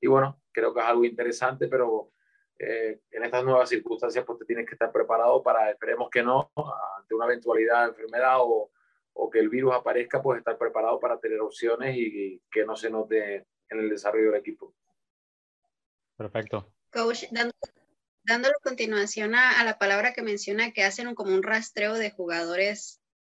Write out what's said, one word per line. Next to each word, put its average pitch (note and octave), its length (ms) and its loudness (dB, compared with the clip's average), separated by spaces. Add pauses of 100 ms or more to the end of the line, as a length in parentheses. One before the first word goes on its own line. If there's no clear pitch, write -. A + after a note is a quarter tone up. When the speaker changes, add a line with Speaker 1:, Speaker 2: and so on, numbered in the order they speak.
Speaker 1:
y B2 80 0
bueno, C3+ 340 2 (100)
creo A2+ 220 0
que A#2 60 0
es A2+ 60 0
algo A#2+ 180 4
interesante, A#2+ 640 -2
pero, A#2+ 420 0 (480)
eh, A2+ 420 -4 (100)
en A2 140 -6
estas B2 200 0
nuevas B2+ 240 6
circunstancias, A#2 560 -2
pues, A#2 160 -10
te A2 40 -16
tienes A#2 220 -4
que - 80 -14
estar A2+ 160 0
preparado A2+ 540 4
para, A2+ 260 4
esperemos A#2 400 -4
que A#2+ 140 2
no, C3 260 0 (480)
ante A2 160 -6
una A#2 120 0
eventualidad A#2 560 2
de A#2 80 2
enfermedad A#2+ 480 0
o, A2+ 340 2 (400)
o A2 180 -4
que A2+ 80 2
el G#2+ 100 4
virus B2+ 260 2
aparezca, A#2+ 460 0
pues, C3 180 0
estar A#2 200 -4
preparado - 400 0
para A#2+ 220 -2
tener A2 200 -4
opciones A#2 560 -2
y, A#2+ 40 -2 (340)
y - 160 -20
que G#2+ 140 0
no G#2+ 100 -4
se A2 160 -4
note G#2+ 560 -2 (220)
en A2 100 -6
el G#2+ 120 -2
desarrollo G#2+ 420 2
del G#2 80 0
equipo. - 340 -14 (1400)
Speaker 2:
Perfecto. G#2+ 560 -8 (200)
Speaker 3:
Coach, A#3 400 -2
dando, A#3 200 -2 (680)
dándole B3 400 2
continuación A3 720 -2
a, B3 260 4
a A#3 40 2
la A3 140 -2
palabra G3+ 340 2
que B3 100 -8
menciona G#3+ 480 -2
que G3+ 140 0
hacen G#3+ 240 -2
un, A#3 80 -8
como G3 180 0
un F#3+ 80 4
rastreo G#3+ 520 -2
de A3 180 -4
jugadores F3 880 -4 (260)